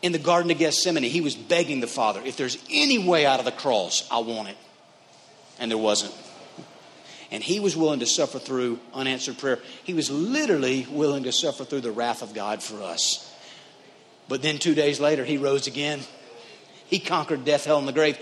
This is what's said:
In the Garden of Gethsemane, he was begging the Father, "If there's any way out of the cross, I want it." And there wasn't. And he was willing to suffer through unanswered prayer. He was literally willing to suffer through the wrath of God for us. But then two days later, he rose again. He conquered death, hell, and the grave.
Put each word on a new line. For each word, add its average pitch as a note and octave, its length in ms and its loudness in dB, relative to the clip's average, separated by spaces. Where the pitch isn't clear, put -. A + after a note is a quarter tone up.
In F3+ 100 0
the E3 60 0
Garden E3+ 320 4
of D#3 80 2
Gethsemane, D#3+ 460 2
he D3+ 180 0
was C#3+ 120 -2
begging E3 460 0
the A#2 60 -2
Father, G#2+ 360 0
"If B2+ 140 -8
there's B2+ 220 -4
any C#4 280 4
way F3 260 4
out C3+ 140 4
of B2 80 -2
the B2+ 40 0
cross, G#2+ 600 0
I A#2+ 80 0
want A2+ 300 -4
it." G2+ 80 -14
And A#2+ 120 -4
there A2 80 0
wasn't. G#2 340 2
And G#2+ 120 -8
he F#3+ 180 0
was F#3+ 140 2
willing D3+ 260 2
to A#2 60 -2
suffer C#3 320 0
through B2 400 -2
unanswered C3 460 -4
prayer. C3+ 200 0
He F#3 120 -6
was C#3 160 0
literally D3+ 800 0
willing C#3+ 340 0
to B2+ 80 -2
suffer C#3 320 -2
through C#3 160 -4
the A#2+ 100 -4
wrath A#2 300 -2
of A2 140 -12
God G#2 280 -4
for G#2 200 -10
us. - 440 -2
But B2+ 140 -4
then D3+ 160 0
two D#3 160 2
days C#3+ 260 4
later, D3 240 2
he C#3+ 140 0
rose C#3 280 0
again. C#3 380 -4
He G3 100 2
conquered D#3 460 0
death, C#3+ 200 4
hell, D3+ 140 4
and C#3 100 0
the C3+ 40 -4
grave. D3+ 300 4